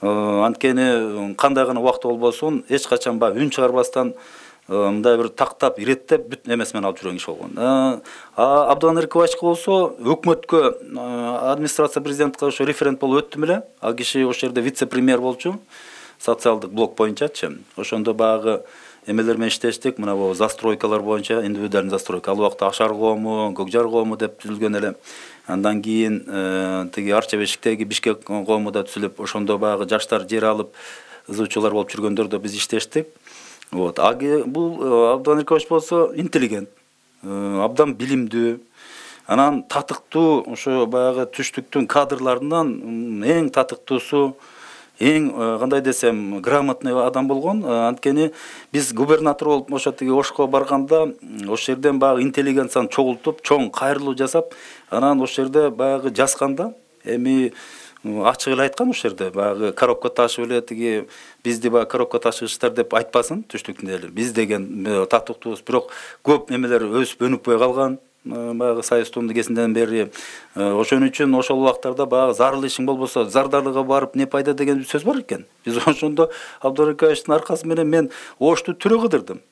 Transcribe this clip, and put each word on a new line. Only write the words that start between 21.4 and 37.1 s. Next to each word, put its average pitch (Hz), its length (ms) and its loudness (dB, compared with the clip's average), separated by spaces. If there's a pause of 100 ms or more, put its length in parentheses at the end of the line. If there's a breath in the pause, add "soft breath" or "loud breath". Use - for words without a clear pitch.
индивидуальный 101 460 -2
застройка. 95 400 -4
Ал 98 80 0
убакта 101 300 0
Ашар 107 220 0
коому, 110 680 -2
Көкжар 113 340 0
коому 110 260 0
деп 107 260 -6
түзүлгөн 104 340 -2
эле. 101 180 -4 (540 loud breath)
Андан 101 320 -2
кийин, 110 480 0
э, 95 680 -4
тиги 101 160 -4
Арча 107 280 0
Бешиктеги 107 460 -2
Бишкек 107 400 -2
коому 107 460 -2
да 101 120 -2
түзүлүп, 101 360 -6
ошондо 104 380 -2
баягы 101 320 -2
жаштар 107 400 -2
жер 110 160 0
алып, 107 300 0 (520 loud breath)
ызуучулар 107 460 -2
болуп 104 180 -2
жүргөндөр 104 380 -2
да 104 100 -4
биз 101 160 -8
иштештик. 113 520 -4 (640 loud breath)
Вот. 87 280 -4
А 110 160 4
ке-, 143 300 0
бул, 165 380 -4
э, 120 320 4
Абдан 147 240 2
Эркебаевич 151 300 2
болсо 165 460 2
интеллигент, 123 540 -2 (540)